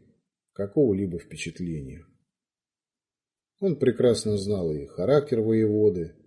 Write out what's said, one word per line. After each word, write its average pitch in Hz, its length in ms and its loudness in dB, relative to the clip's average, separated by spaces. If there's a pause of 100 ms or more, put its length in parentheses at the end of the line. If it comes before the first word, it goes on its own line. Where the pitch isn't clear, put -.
(540)
какого-либо 98 680 0
впечатления. 80 840 -10 (1500)
Он 185 180 0
прекрасно 113 600 2
знал 95 360 -2
и 71 120 -8
характер 127 560 0
воеводы 107 720 2 (120)